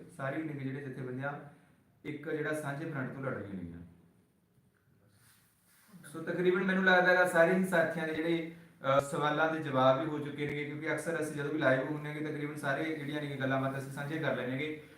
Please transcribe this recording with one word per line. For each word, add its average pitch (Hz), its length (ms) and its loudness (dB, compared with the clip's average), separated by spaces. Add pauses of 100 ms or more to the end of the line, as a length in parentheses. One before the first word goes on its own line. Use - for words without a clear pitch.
(180)
ਸਾਰੇ 139 200 -4
ਹੀ 160 100 -4
ਨੇਗੇ 139 120 -8
ਜਿਹੜੇ 135 220 -6
ਜਥੇਬੰਦੀਆਂ 131 520 -8 (720)
ਇੱਕ 151 240 -8
ਜਿਹੜਾ 151 240 -2
ਸਾਂਝੇ 147 380 -6
ਫਰੰਟ 127 220 -6
ਤੋਂ 135 100 -10
ਲੜ 120 100 -4
ਰਹੀਆਂ 98 200 -10
ਨੇਗੀਆਂ। 85 300 -10 (2250)
ਸੋ 160 80 -10
ਤਕਰੀਬਨ 180 420 2
ਮੈਨੂੰ 190 220 2
ਲੱਗਦਾ 180 260 8
ਹੈਗਾ 180 140 8
ਸਾਰੇ 175 280 6
ਹੀ 190 100 4
ਸਾਥੀਆਂ 165 440 2
ਦੇ 156 60 -2
ਜਿਹੜੇ, 165 380 0 (460)
ਅ, - 20 6
ਸਵਾਲਾਂ 151 520 2
ਦੇ - 80 -2
ਜਵਾਬ 131 420 4
ਵੀ 156 40 0
ਹੋ 151 140 -4
ਚੁੱਕੇ 143 280 -4
ਨੇਗੇ, 147 180 -4
ਕਿਉਂਕਿ 151 280 -4
ਅਕਸਰ 160 280 -2
ਅਸੀਂ 147 120 -4
ਜਦੋਂ 143 180 -4
ਵੀ 156 60 -2
ਲਾਈਵ 131 260 4
ਹੁੰਦੇ 151 260 -4
ਹੈਗੇ, 151 160 -6
ਤਕਰੀਬਨ 147 300 -4
ਸਾਰੇ 160 280 -2
ਜਿਹੜੀਆਂ 151 380 -4
ਨੇਗੀਆਂ 139 160 -6
ਗੱਲਾਂ 131 240 0
ਬਾਤਾਂ 135 180 -2
ਅਸੀਂ 135 120 -8
ਸਾਂਝੀਆਂ 147 300 -6
ਕਰ 131 140 0
ਲੈਂਦੇ 127 160 -4
ਹੈਗੇ। 151 320 -6 (140)